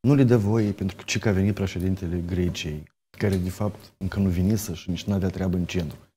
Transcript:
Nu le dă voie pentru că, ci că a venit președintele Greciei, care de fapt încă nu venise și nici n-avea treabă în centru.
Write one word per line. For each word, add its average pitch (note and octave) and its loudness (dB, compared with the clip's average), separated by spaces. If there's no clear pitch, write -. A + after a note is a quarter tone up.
Nu C3+ 6
le C#3 6
dă A#2+ 6
voie G#2 2
pentru F#2+ -4
că, - -18
ci - -2
că A2+ 0
a G#2 4
venit F#2+ 2
președintele F2+ -2
Greciei, F2 -2
care G2 0
de F#2 -2
fapt - -6
încă F#2+ -4
nu G2 2
venise F#2 0
și - -10
nici E2+ -4
n-avea F#2+ 0
treabă F#2 -2
în F2 0
centru. E2 -6